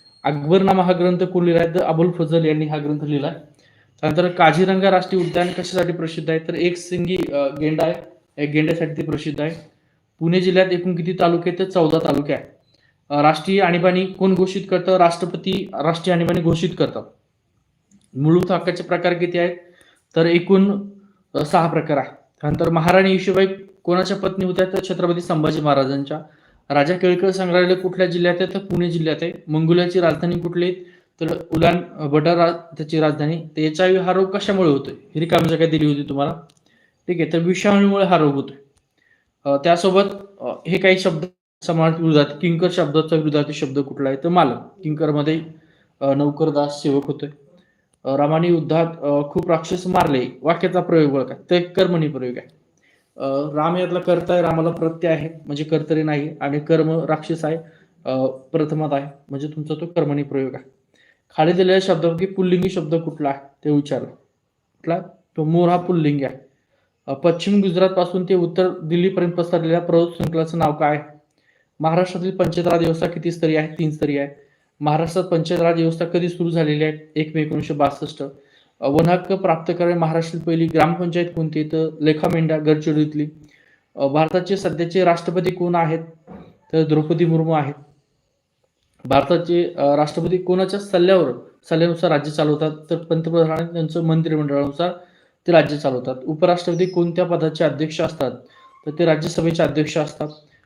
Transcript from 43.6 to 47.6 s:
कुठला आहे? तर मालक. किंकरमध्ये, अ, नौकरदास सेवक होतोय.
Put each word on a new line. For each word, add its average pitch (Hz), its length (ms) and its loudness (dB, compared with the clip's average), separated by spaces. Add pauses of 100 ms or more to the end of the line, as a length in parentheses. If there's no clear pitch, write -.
कुठला 135 300 -4
आहे? 135 160 -2
तर 170 40 0
मालक. 160 280 2 (260)
किंकरमध्ये, 156 600 -2 (580)
अ, 139 140 2
नौकरदास 143 680 0
सेवक 143 240 0
होतोय. 147 220 -8 (760)